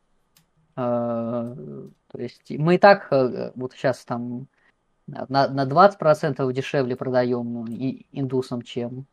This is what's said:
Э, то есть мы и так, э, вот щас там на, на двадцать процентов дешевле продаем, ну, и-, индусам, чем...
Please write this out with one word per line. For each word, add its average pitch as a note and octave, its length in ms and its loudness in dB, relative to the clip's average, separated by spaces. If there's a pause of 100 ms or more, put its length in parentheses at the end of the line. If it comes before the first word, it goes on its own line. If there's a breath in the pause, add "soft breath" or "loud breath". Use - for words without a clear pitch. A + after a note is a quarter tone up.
(760)
Э, A#2+ 800 -2 (560)
то - 80 -14
есть - 300 -12
мы D#3+ 260 2
и - 20 2
так, G3+ 340 8
э, B2+ 440 0
вот B2+ 180 -8
щас - 300 -2
там B2 440 -8 (580)
на, C3+ 420 0
на C3+ 180 -2
двадцать F3+ 320 6
процентов D3 560 0
дешевле B2+ 420 -2
продаем, B2 580 0
ну, A#2 140 -8
и-, A#2 440 -6
индусам, B2+ 500 -4
чем... B2 500 -8